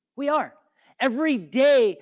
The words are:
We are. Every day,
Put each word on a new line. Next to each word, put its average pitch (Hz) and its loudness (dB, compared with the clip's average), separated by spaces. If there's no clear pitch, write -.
We 285 -6
are. 285 -4
Every 262 -2
day, 220 0